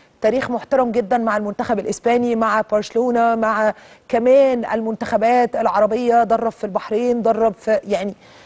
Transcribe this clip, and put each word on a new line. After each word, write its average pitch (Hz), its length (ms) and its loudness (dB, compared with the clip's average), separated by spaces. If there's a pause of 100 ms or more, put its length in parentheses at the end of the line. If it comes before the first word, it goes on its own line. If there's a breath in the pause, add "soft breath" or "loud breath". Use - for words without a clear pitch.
(200 soft breath)
تاريخ 233 300 0
محترم 247 420 -2
جدا 226 260 0
مع 226 180 -2
المنتخب 214 420 -4
الإسباني، 240 580 -2
مع 220 260 0 (100)
برشلونة، 233 640 0
مع 214 400 0 (340 loud breath)
كمان 254 560 4
المنتخبات 226 920 0
العربية، 220 680 2
درب 220 280 -2
في - 120 -12
البحرين، 220 580 -2
درب 220 320 2
في، 220 300 -2
يعني 196 300 -4 (320 loud breath)